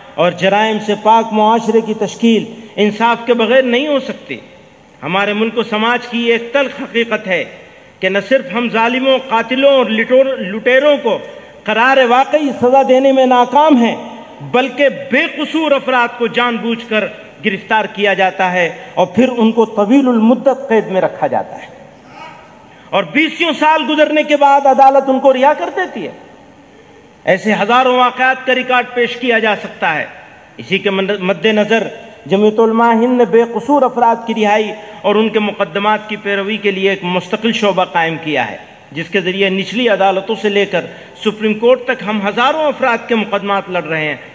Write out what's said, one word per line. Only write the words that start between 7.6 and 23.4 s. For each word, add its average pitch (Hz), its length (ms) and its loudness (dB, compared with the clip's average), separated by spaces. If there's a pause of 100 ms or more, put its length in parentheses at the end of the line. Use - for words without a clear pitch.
कि 185 80 0
न 196 120 0
सिर्फ 254 320 -2
हम 233 160 -2
जालिमों, 247 520 0
कातिलों 240 520 0
और 247 160 2
लिटोर-, 254 520 2
लुटेरों 247 560 2
को 214 200 -2 (480)
करार 254 420 4
वाकई 269 460 2
सज़ा 262 320 4
देने 262 260 4
में 262 140 4
नाकाम 254 520 4
हैं, 233 180 2 (560)
बल्कि 262 380 0 (220)
बेकसूर 302 600 -2
अफराद 247 440 -2
को 240 120 -2
जानबूझकर 226 760 -4 (380)
गिरफ्तार 196 460 -2
किया 196 260 -2
जाता 185 340 0
है 180 180 0 (300)
और 180 180 0
फिर 247 140 4
उनको 226 360 2 (100)
तवीलुल 240 480 2
मुद्दत 262 460 2
कैद 208 180 2
में 185 140 0
रखा 151 260 -2
जाता 117 280 -4
है - 180 -18 (1200)
और 190 120 0
बीसियों 311 480 -2